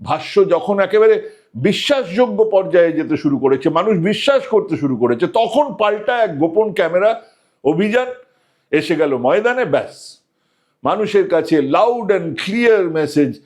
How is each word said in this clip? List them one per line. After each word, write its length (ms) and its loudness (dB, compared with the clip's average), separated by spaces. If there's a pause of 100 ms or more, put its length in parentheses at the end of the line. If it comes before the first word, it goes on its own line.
ভাষ্য 460 0
যখন 320 0
একেবারে 500 2 (240)
বিশ্বাসযোগ্য 920 0
পর্যায়ে 480 2
যেতে 240 -2
শুরু 220 0
করেছে, 320 2
মানুষ 280 0
বিশ্বাস 480 0
করতে 300 -4
শুরু 200 -2
করেছে, 300 0
তখন 480 -2
পাল্টা 480 -2
এক 160 -4
গোপন 340 -2
ক্যামেরা 500 0 (420)
অভিযান 440 0 (600)
এসে 260 0
গেল 200 0
ময়দানে। 480 0
ব্যাস, 540 -4 (640)
মানুষের 440 0
কাছে 300 2
loud 500 0
and 260 -2
clear 580 0
message, 400 0 (140)